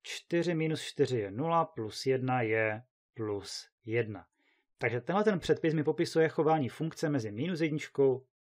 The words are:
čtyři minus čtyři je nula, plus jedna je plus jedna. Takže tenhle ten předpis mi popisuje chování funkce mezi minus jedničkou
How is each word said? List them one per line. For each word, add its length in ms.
čtyři 520
minus 280
čtyři 360
je 120
nula, 340
plus 420
jedna 360
je 400
plus 540
jedna. 420
Takže 220
tenhle 240
ten 160
předpis 340
mi 100
popisuje 440
chování 400
funkce 400
mezi 240
minus 280
jedničkou 680